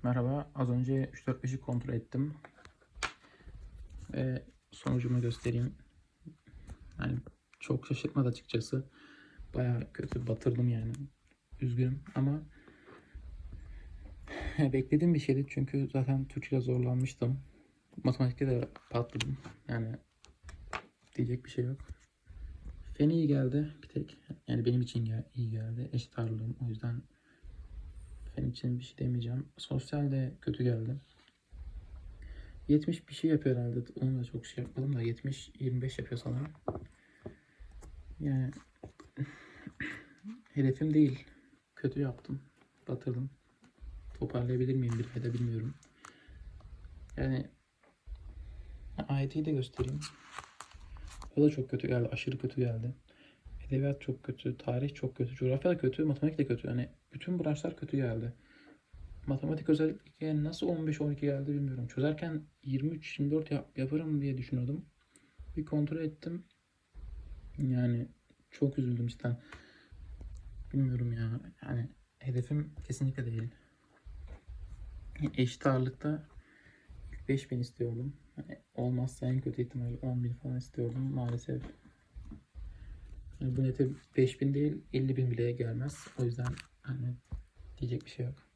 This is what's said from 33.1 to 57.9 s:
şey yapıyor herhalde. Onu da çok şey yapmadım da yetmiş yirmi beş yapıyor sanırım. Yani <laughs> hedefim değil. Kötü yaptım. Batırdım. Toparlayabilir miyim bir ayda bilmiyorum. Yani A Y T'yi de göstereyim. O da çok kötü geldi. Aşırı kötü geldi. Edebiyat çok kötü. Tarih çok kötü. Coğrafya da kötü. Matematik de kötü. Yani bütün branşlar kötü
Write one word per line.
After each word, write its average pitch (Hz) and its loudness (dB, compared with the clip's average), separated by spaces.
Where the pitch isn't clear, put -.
şey 160 2
yapıyor 147 4
herhalde. 120 0
Onu 131 2
da 120 -2
çok - -8
şey - -4
yapmadım 135 0
da 117 0
yetmiş 117 -4
yirmi 127 0
beş 131 -4
yapıyor 123 -4
sanırım. 131 -2
Yani 135 2
<laughs> - -10
hedefim 143 4
değil. 147 6
Kötü - 0
yaptım. 135 -2
Batırdım. 127 -2
Toparlayabilir 127 2
miyim 120 2
bir 117 0
ayda 120 0
bilmiyorum. 117 0
Yani 131 2
A 139 2
Y 139 2
T'yi 156 0
de 156 2
göstereyim. 131 0
O 143 8
da 147 10
çok 135 -4
kötü 123 -2
geldi. 120 2
Aşırı 123 -4
kötü 127 -2
geldi. 120 0
Edebiyat 139 2
çok - -4
kötü. 127 -4
Tarih 131 0
çok - -4
kötü. 131 0
Coğrafya 131 4
da 170 4
kötü. 131 4
Matematik 151 4
de 139 4
kötü. 120 0
Yani 123 0
bütün 175 -2
branşlar 151 0
kötü 151 -2